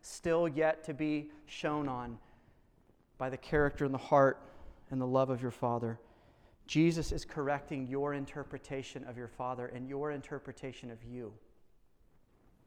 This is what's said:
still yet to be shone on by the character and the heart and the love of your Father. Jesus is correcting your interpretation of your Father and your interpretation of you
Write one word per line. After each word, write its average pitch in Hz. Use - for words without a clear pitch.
still 170
yet 156
to 160
be 151
shone 151
on 120
by 131
the 131
character 147
and 135
the 127
heart 139
and 131
the 127
love 131
of 123
your 123
Father. 117
Jesus 165
is 165
correcting 143
your 139
interpretation 139
of 123
your 120
Father 123
and 123
your 139
interpretation 135
of 113
you 120